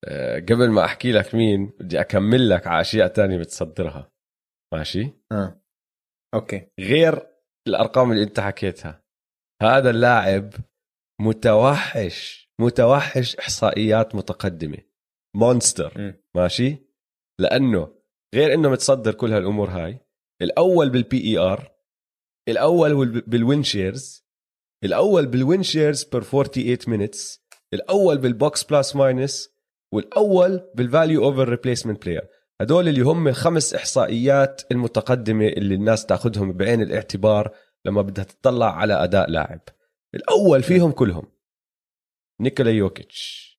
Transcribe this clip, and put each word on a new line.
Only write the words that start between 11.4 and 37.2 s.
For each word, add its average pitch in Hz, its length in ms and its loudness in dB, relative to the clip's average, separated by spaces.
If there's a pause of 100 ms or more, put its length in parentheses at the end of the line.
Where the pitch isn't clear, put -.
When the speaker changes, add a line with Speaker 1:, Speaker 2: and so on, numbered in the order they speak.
Speaker 1:
متوحش 123 760 2
إحصائيات 110 760 0
متقدمة. 85 640 -8 (580)
مونستر. 113 640 0
Speaker 2:
مم. 98 240 -12 (140)
Speaker 1:
ماشي؟ 123 500 -2 (540)
لأنه 107 560 0 (380)
غير 139 200 2
إنه 156 140 2
متصدر 127 460 0
كل 110 180 -4
هالأمور 101 380 -2
هاي، 90 300 -8 (420)
الأول 165 480 2
بالبي 127 340 -2
إي 107 140 0
آر، 92 340 -2 (760)
الأول 151 440 2
وال-، 123 280 0
بالوين 120 420 0
شيرز، 104 640 -6 (580)
الأول 180 420 2
بالوين 131 360 0
شيرز 151 420 -2
per 123 160 -4
forty-eight 127 680 -2
minutes، 104 500 -6 (360)
الأول 180 440 0
بالبوكس 131 460 -2
بلاس 143 320 0
ماينس، 135 600 -2 (380)
والأول 185 800 2
بالفاليو 143 500 4
أوفر 131 240 2
ريبليسمنت 120 540 -4
بلاير. 85 260 -6 (320)
هدول 165 280 2
اللي 143 120 2
هم 151 320 2
خمس 165 420 0
إحصائيات 135 880 0 (100)
المتقدمة 113 760 0
اللي 98 280 0
الناس 107 320 0
تاخدهم 101 460 -2
بعين 110 300 0
الاعتبار 107 760 -2 (300)